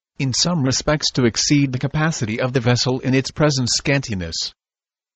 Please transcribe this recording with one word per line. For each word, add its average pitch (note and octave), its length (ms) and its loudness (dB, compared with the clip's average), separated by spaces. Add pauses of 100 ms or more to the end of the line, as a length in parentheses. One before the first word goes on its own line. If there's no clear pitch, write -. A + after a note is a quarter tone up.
(180)
in C3+ 140 0
some E3 300 0
respects C#3+ 500 0
to C3 120 2
exceed C#3 480 2
the B2+ 60 -4
capacity C#3+ 640 -2
of B2+ 120 -2
the C3 80 0
vessel A#2+ 400 2
in C3 140 0
its C3+ 160 2
present C3+ 380 0
scantiness, G#2+ 840 -2 (640)